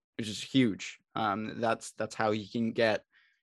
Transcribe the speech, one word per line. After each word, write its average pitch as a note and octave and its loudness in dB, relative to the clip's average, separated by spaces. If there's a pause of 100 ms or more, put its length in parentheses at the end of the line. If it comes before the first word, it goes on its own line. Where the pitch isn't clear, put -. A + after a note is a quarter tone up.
(180)
which A2 -6
is G#2 -6
huge. - 0 (160)
Um, A2 -2
that's, A2+ -2
that's A2 -6
how A2 2
you G#2+ -2
can A2+ 0
get, A2 2 (400)